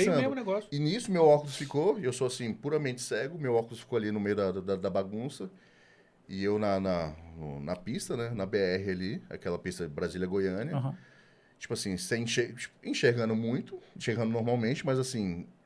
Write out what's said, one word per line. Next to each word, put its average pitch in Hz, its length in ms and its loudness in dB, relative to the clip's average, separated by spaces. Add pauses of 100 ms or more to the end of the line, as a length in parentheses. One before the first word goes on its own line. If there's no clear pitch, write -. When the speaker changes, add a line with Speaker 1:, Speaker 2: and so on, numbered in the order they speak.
Speaker 1:
pensando, 175 80 6
Speaker 2:
mesmo 143 160 2
o - 20 -2
negócio. 214 380 -2
Speaker 1:
e 143 80 -2
nisso 190 320 0
meu 165 140 8
óculos 147 300 8
ficou, 151 440 0
e - 40 -4
eu 127 80 0
sou 127 140 0
assim, 120 260 -2
puramente 143 500 -2
cego, 139 360 -4
meu 131 160 0
óculos 117 260 2
ficou - 180 -2
ali 107 120 0
no 107 80 0
meio 101 160 2
da, 98 160 2
da, 95 260 -2
da 95 140 -2
bagunça. 107 600 -4 (760)
E 95 160 -6
eu 104 160 2
na, 101 220 2
na, 87 340 0 (220)
no, 73 240 -8
na 80 160 -4
pista, 151 400 -6
né? 117 140 -2
Na 101 160 -4
B 101 120 0
R 95 320 2
ali, 92 380 -2
aquela 87 300 -4
pista 87 280 -6
Brasília-Goiânia. 92 880 -2
Speaker 3:
Aham. 139 220 -2 (640)
Speaker 1:
Tipo - 160 -6
assim, 98 240 -2
sem 113 260 -2
enxer-, 117 300 0
tipo, - 280 -12
enxergando 117 540 2
muito, 113 420 -2 (160)
enxergando 113 380 0
normalmente, 117 520 0
mas 131 140 2
assim, 98 480 -2 (200)